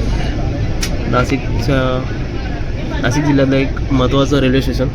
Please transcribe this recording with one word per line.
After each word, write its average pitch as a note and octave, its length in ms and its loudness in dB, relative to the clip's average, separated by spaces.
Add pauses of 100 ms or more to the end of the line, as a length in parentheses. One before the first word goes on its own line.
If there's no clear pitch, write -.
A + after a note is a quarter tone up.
(1120)
नाशिकच्या, B2+ 920 0 (1000)
नाशिक D3 220 2
जिल्ह्यातलं C#3 320 2
एक - 360 0
महत्त्वाचं C3+ 460 2
रेल्वे C3 240 2
स्टेशन. B2+ 320 0